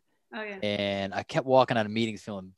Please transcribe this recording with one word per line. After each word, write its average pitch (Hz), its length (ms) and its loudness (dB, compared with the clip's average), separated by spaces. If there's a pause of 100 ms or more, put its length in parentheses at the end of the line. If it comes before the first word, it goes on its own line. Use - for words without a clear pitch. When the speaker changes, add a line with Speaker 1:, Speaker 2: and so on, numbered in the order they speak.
(340)
Speaker 1:
Oh, 214 80 -8
yeah. 98 200 -10
Speaker 2:
And 101 520 -2
I 98 80 -4
kept 143 240 -2
walking 127 320 6
out 107 80 0
of 104 60 -6
meetings 110 300 -2
feeling 92 360 -10